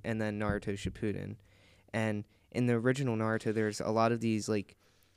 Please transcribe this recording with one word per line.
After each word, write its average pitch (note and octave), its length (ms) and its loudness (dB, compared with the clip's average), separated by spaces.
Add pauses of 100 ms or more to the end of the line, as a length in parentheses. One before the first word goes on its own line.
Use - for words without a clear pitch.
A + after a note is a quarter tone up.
and A2 160 -2
then G#2+ 200 -2
Naruto G#2 340 -2
Shippuden, G2 600 -4 (580)
and A2 300 0 (280)
in B2 140 0
the A#2+ 80 4
original B2+ 420 2
Naruto, A2 380 0
there's G#2+ 260 0
a - 120 -2
lot A2+ 200 4
of A#2 100 -2
these, A2 280 0
like, G#2 260 -4 (420)